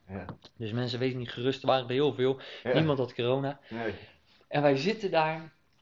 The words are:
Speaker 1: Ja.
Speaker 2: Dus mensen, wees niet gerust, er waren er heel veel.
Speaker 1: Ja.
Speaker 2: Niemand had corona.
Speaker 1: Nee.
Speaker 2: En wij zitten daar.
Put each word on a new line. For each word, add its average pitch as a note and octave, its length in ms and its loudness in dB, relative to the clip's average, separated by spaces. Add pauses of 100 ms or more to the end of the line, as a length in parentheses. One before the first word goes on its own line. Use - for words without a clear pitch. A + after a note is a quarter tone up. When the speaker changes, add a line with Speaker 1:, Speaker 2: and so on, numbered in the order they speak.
Speaker 1:
Ja. F#2+ 160 -10 (320)
Speaker 2:
Dus A2 160 -6
mensen, A#2+ 260 -2
wees B2+ 160 0
niet B2 160 -6
gerust, C3 300 -2
er C3+ 80 -10
waren B2+ 180 4
er B2 60 -4
heel C3 220 2
veel. C3 260 0 (220)
Speaker 1:
Ja. B2 120 0
Speaker 2:
Niemand D3+ 240 4
had A#2+ 160 -2
corona. C3+ 540 0
Speaker 1:
Nee. A2+ 260 -4 (540)
Speaker 2:
En D3 140 0
wij C#3+ 140 6
zitten F#3 340 0
daar. D#3+ 420 0 (300)